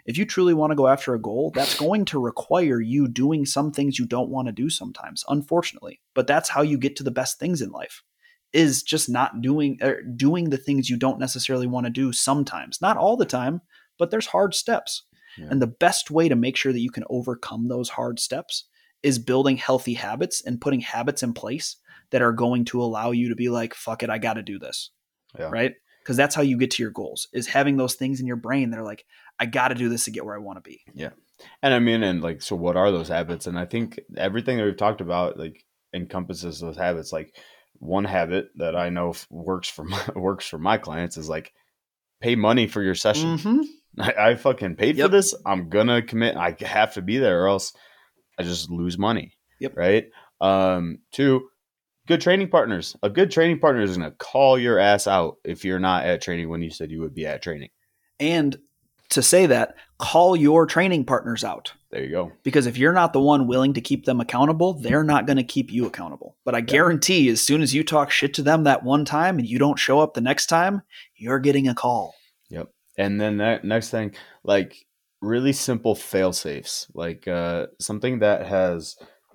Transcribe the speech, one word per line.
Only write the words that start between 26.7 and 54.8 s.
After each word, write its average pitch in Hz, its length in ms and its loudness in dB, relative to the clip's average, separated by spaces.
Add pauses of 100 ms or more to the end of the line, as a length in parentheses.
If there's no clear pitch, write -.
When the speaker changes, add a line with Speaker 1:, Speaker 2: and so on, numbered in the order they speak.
Speaker 1:
to - 120 -4
your 110 80 -6
goals, - 420 -10
is 120 140 -6
having 139 300 0
those 127 180 -2
things 131 260 -4
in 127 40 -6
your 123 120 -6
brain 123 340 -2
that 110 80 -8
are 110 60 -8
like, 104 200 -14 (340)
"I 120 60 -2
gotta 127 300 0
do 120 140 0
this 117 160 -2
to 113 60 -8
get 110 140 -10
where 104 80 -10
I 104 60 -12
wanna 95 220 -16
be." - 200 -20 (140)
Speaker 2:
Yeah. - 140 -8 (520)
And 135 140 4
I 120 40 4
mean, 117 220 4
and, 90 220 0
like, 82 180 -4
so - 140 -8
what 87 220 0
are 98 140 6
those 85 180 -2
habits? 85 360 -4
And 87 140 -8
I 90 60 -6
think 113 340 -6 (160)
everything 117 420 -2
that 110 60 -2
we've 101 140 0
talked 107 240 -2
about, 87 360 -2
like, - 260 -14 (300)
encompasses 90 680 -10
those 82 180 -12
habits. 87 360 -4
Like, - 240 -10 (420)
one 98 260 -2
habit 92 500 -2
that 82 200 -4
I 87 140 -2
know 87 220 -4
f-, - 180 -12
works 87 400 -6
for - 140 -14
my, 95 180 -8
<laughs> - 140 -8
works 95 320 -4
for 85 100 -12
my 98 200 0
clients 85 400 -8
is, 78 120 -10
like, 80 240 -8 (680)
pay 120 140 2
money 113 320 4
for 104 140 -4
your 95 140 0
session. 156 420 0
Speaker 1:
Mm-hmm. 226 240 2 (400)
Speaker 2:
I, 104 300 2
I 120 40 2
fucking 104 420 -2
paid 123 180 2
for 135 80 2
Speaker 1:
Yep. 156 80 4
Speaker 2:
this. 196 240 4 (100)
I'm 92 240 -2
gonna 113 320 4
commit. 113 360 0
I 85 240 -2
have 107 320 0
to 98 80 -8
be 101 160 -2
there 107 260 4
or 95 40 4
else 98 260 0 (640)
I 87 40 -2
just 85 260 -6
lose 85 280 -4
money. 101 360 -2 (260)
Speaker 1:
Yep. 135 160 -8
Speaker 2:
Right? 104 340 2 (300)
Um, 92 600 0 (120)
two, 131 380 2 (580)
good 160 140 4
training 185 280 4
partners. 113 520 2
A 104 80 0
good 165 220 2
training 165 280 2
partner 135 220 4
is 92 160 0
gonna 80 140 -6
call 131 480 4
your 120 180 4
ass 101 300 6